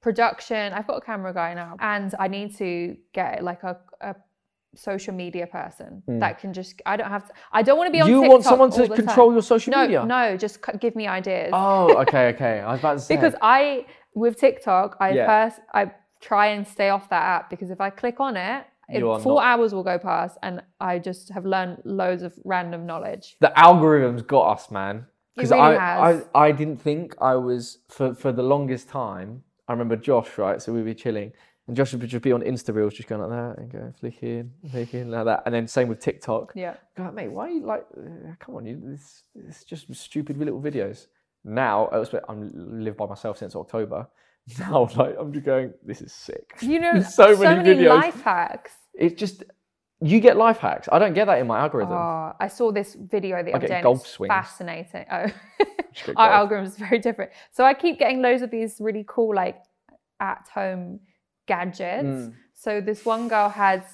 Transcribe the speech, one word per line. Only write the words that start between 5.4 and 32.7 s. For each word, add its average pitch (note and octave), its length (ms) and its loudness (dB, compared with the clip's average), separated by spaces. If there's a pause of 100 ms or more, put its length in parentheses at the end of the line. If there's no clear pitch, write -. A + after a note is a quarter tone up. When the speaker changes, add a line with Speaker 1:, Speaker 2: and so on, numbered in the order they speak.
Speaker 1:
person F3+ 640 -16
Speaker 2:
Mm. A#2 120 -4
Speaker 1:
that - 180 -2
can F#3+ 140 -12
just, F#3 340 -14
I G3 100 -2
don't G#3+ 120 -6
have G3+ 200 -8
to, - 60 -20 (180)
I A3 100 4
don't C4+ 160 6
wanna F4 120 0
be E4 100 2
on D#4 80 6
Speaker 2:
You C4 120 8
Speaker 1:
TikTok C4+ 100 8
Speaker 2:
want B3+ 140 12
someone B3+ 260 6
to A#3+ 120 2
Speaker 1:
all A3+ 60 4
the A3 80 -2
time. A3 100 0
Speaker 2:
control A#3+ 260 8
your A3+ 100 4
social A#3 300 0
Speaker 1:
No, C4+ 100 4
Speaker 2:
media? F3 220 0
Speaker 1:
no, A#3 320 0
just G#3 280 -8
c-, - 140 -8
give A#3 160 -4
me A3 140 -6
ideas. F#3 440 -4
Speaker 2:
Oh, G3 500 6
okay, C3 320 4
okay. A2+ 260 -2
I G#2+ 120 -6
was B2+ 80 -4
about D3+ 140 0
to C#3+ 60 -6
Speaker 1:
<laughs> - 60 -14
Speaker 2:
say. - 100 0
Speaker 1:
Because - 260 2
I, C4+ 440 2 (280)
with A#3 240 -2
TikTok, G3+ 640 0
I F#3+ 100 0
Speaker 2:
Yeah. G3+ 160 2
Speaker 1:
pers-, A3 340 2 (140)
I G3 160 0 (300)
try G#3 280 0
and G3+ 180 -6
stay G3 240 -2
off G3 200 -4
that E3+ 120 0
app F3 280 -4
because F3+ 200 -12
if F#3 100 -12
I G3 100 -4
click A#3+ 300 -8
on C4+ 160 -4
it, G#3+ 280 -8 (260)
it, A3 100 -4
Speaker 2:
You A#3 100 0
are A3 100 -2
Speaker 1:
four C4 220 2
Speaker 2:
not A#3 40 2
Speaker 1:
hours A#3 280 2
will F#3 100 -4
go F3+ 140 -2
past F3+ 440 -4
and F3+ 200 -10 (180)
I F3+ 180 -4
just F3+ 320 -12
have F#3+ 140 -12
learned F#3 400 -4
loads F3+ 380 -4
of F3 100 -12 (120)
random F3 420 -6
knowledge. - 540 -12
Speaker 2:
The C#3+ 180 4
algorithm's D3+ 640 8
got A#2 300 4
us, - 180 -8
man. G2+ 360 -8 (300)
Speaker 1:
It - 60 -8
Speaker 2:
'Cause A3+ 80 0
Speaker 1:
really - 120 6 (140)
Speaker 2:
I, F3 360 2
Speaker 1:
has. D#3+ 220 -2
Speaker 2:
I, D3 120 8
I D3+ 60 4
didn't D3 260 -4
think D#3 420 -6
I C3 140 2
was, B2 440 -4 (100)
for, B2+ 260 -4
for C3 180 -4
the A#2+ 100 -4
longest C3 460 -2
time, A2 540 -12 (260)
I A#2+ 40 -4
remember A#2 240 -2
Josh, A#2 420 -2
right? G2 240 -2
So A2+ 100 -8
we'd A2+ 140 -4
be A2+ 80 -8
chilling G#2+ 380 -8 (340)
and A#2 100 -8
Josh C3+ 160 0
would B2 160 -8
just A#2+ 160 -8
be C3 80 2
on A#2+ 80 2
Insta A#2 340 -6